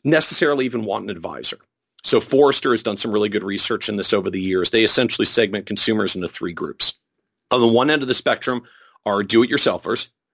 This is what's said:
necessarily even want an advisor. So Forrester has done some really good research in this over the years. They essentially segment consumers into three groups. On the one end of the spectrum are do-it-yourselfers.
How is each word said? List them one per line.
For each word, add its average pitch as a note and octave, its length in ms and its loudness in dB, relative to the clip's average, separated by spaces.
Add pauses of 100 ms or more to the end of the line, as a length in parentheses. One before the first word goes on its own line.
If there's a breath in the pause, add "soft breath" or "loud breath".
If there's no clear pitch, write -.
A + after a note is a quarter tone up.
necessarily C#3+ 640 0
even A#2+ 180 -6
want G2+ 220 -6
an G#2 40 -10
advisor. E2 500 -10 (440)
So - 160 4
Forrester C3+ 520 4
has A2+ 120 0
done G#2 140 -4
some A#2 140 -4
really G#2 180 2
good G2+ 140 -4
research G2 460 -2
in G#2 60 -4
this G2 180 -2
over G2 160 0
the F#2 120 -6
years. F#2 280 0
They A2+ 140 4
essentially A2+ 420 2
segment G2+ 400 0
consumers G#2 500 0
into F2+ 120 -6
three F2 260 -8
groups. - 400 -6 (580)
On B2+ 100 2
the A#2 60 6
one B2 220 4
end D3+ 120 2
of C3 60 -6
the B2+ 60 0
spectrum B2 500 -2 (420 soft breath)
are G2+ 180 0
do-it-yourselfers. A2 840 0 (240)